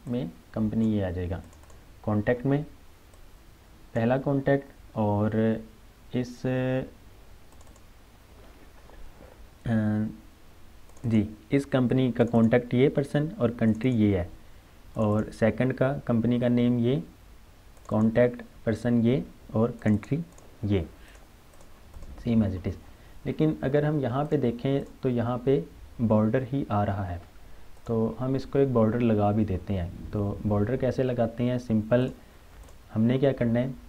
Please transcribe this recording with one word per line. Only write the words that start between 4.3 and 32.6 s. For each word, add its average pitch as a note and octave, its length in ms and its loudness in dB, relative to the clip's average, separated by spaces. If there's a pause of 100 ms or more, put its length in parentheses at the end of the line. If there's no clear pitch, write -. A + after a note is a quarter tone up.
और G#2+ 380 0 (800)
इस, B2 300 -6
अ, B2+ 400 -2 (4000)
जी, A2 240 2 (220)
इस C#3 140 2
कंपनी C3 460 2
का A#2 140 2
contact A#2 480 4
ये C3 160 6
person D3 400 -2 (100)
और A#2+ 120 2
country A2+ 400 0
ये G#2 280 4
है F2 100 -4 (680)
और G#2+ 340 0
second B2 420 0
का C3 200 0 (140)
कंपनी A#2+ 320 2
का B2 80 0
name A#2+ 320 4
ये, B2+ 240 2 (840)
contact A2+ 540 2 (240)
person A#2 360 0
ये B2+ 220 2 (320)
और A2+ 260 0
country A2 420 0 (420)
ये, G2 200 0 (1300)
same A2+ 240 2
as F#2+ 100 0
it F2+ 140 -6
is। F#2 80 -4 (500)
लेकिन D3+ 380 0
अगर D3 220 0
हम D3+ 140 0
यहाँ C3 260 -2
पे D3 120 0
देखें C3+ 460 0 (200)
तो C3+ 60 0
यहाँ A#2+ 360 -2
पे C#3 180 2 (380)
border A2 420 2
ही C#3 280 -4
आ G#2 120 2
रहा G2+ 200 -2
है, F2+ 180 -8 (680)
तो A2+ 320 0
हम C3 160 -2
इसको C3 240 -2
एक C#3 140 2
border A2+ 260 4
लगा G#2+ 320 4
भी A2 140 2
देते F#2+ 280 -4
हैं। F2+ 380 -6
तो G2+ 340 -4
border G#2 320 0
कैसे C3 260 0
लगाते A#2+ 400 -2
हैं, B2 160 0
Simple A#2+ 520 2 (840)